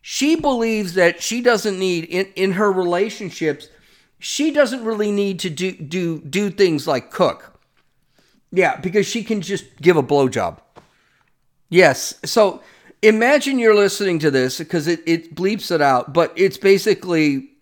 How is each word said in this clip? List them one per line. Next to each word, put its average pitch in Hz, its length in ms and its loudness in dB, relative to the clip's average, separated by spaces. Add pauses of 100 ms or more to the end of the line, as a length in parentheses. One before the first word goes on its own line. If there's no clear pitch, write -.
she 302 360 0
believes 226 580 -2
that 175 280 2
she 240 200 -6
doesn't 214 360 0
need, 180 260 -2
in, 190 300 -4
in 190 180 0
her 202 200 0
relationships, 180 960 -2 (500)
she - 320 -4
doesn't 262 340 0
really 214 280 -2
need 202 280 -2
to 185 100 -6
do, 180 220 -6
do, 165 480 -6
do 196 280 -4
things 170 380 0
like 131 240 -4
cook. - 500 -4 (880)
Yeah, 170 260 0
because 190 300 -2
she 233 160 -6
can 208 200 -4
just 180 220 -6 (180)
give 170 160 6
a 143 40 2
blowjob. 127 560 0 (1080)
Yes, 160 460 2 (100)
so 202 380 0 (400)
imagine 247 560 4
you're 226 160 4
listening 196 460 2
to 151 100 2
this, 127 320 0
'cause 156 240 -4
it, 165 180 -2
it 165 300 -2
bleeps 190 360 -4
it 160 120 2
out, 135 320 0
but 165 200 2
it's 190 220 2
basically 175 960 2 (120)